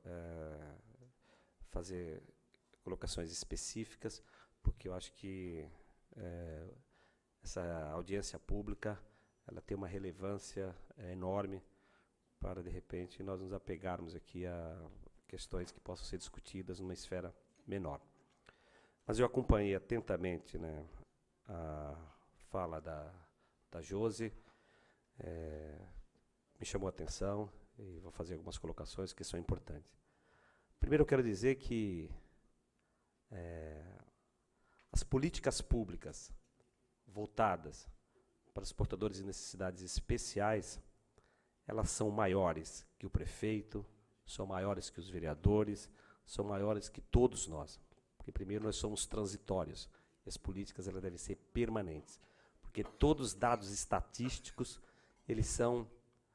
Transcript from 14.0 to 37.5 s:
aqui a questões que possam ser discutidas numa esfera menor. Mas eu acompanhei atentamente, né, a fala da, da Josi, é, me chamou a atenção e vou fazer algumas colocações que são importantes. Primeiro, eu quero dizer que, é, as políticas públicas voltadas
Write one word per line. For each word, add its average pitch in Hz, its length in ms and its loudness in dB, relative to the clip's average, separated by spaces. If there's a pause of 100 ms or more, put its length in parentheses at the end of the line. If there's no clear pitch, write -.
aqui 90 320 -8
a 85 400 -6 (400)
questões 90 460 -6
que - 80 -20
possam - 240 -8
ser - 140 -6
discutidas 92 600 -8
numa 92 160 -4
esfera 90 400 -6 (320)
menor. 98 340 -2 (1040)
Mas 110 120 2
eu 123 80 8
acompanhei 104 480 8
atentamente, 92 840 0
né, 80 320 -6 (580)
a 78 480 -6 (540)
fala 82 320 -2
da, 78 320 -8 (580)
da 85 120 -8
Josi, 107 500 0 (880)
é, 78 600 -8 (800)
me - 60 -10
chamou 95 220 -2
a 92 40 0
atenção 101 600 -2 (260)
e 92 220 -12
vou 87 100 -12
fazer 87 220 -6
algumas 80 240 -6
colocações 82 560 -6
que - 100 -12
são 87 160 -6
importantes. - 540 -4 (880)
Primeiro, 147 220 10
eu 143 40 12
quero 131 160 8
dizer 117 340 4
que, 104 540 0 (1200)
é, 82 540 -8 (1080)
as - 120 6
políticas - 580 4
públicas - 720 0 (760)
voltadas 95 800 2 (680)